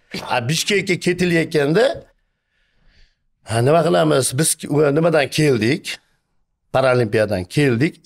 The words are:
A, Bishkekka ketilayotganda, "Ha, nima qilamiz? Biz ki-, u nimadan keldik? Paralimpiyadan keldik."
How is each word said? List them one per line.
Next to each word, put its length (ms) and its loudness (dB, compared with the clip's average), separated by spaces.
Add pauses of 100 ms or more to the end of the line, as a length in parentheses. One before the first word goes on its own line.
(340)
A, 140 -4
Bishkekka 560 -2
ketilayotganda, 800 0 (1600)
"Ha, 80 -4 (100)
nima 200 4
qilamiz? 380 2 (140)
Biz 160 0
ki-, 140 -10
u 260 2
nimadan 320 2 (100)
keldik? 480 0 (920)
Paralimpiyadan 680 0
keldik." 480 0 (140)